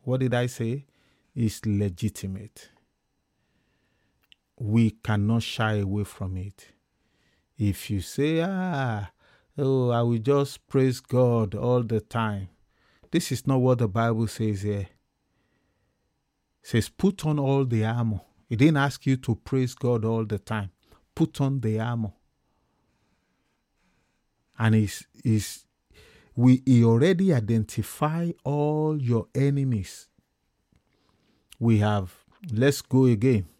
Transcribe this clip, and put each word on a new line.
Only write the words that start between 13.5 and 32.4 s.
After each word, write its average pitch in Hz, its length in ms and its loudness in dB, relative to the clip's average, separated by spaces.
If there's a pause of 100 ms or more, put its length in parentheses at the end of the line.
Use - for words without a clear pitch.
what 127 160 4
the 117 100 0
Bible 113 380 0
says 104 360 -4
here. 104 180 -4
It 95 80 -10 (1700)
says, - 280 -2
"Put - 340 -2
on 151 140 0
all 139 260 0
the 117 200 0
armor." 113 360 -2 (300)
It 120 60 -2
didn't 151 200 6
ask 139 300 -2
you 131 120 2
to 120 180 -4
praise 131 380 -4
God 120 300 -2
all 113 220 -2
the 104 120 -6
time. 104 320 -8 (440)
Put - 260 -4
on 139 200 -2
the 110 200 -2
armor. 113 320 -4 (2500)
And 113 160 2
he's, 107 320 0 (160)
he's, - 420 -2 (720)
we, 127 300 6
he 120 180 6
already 170 480 4
identify 131 1000 -2 (100)
all 151 580 -2
your 120 340 -2
enemies. 135 720 -2 (1500)
We 113 180 4
have, 104 460 -2 (260)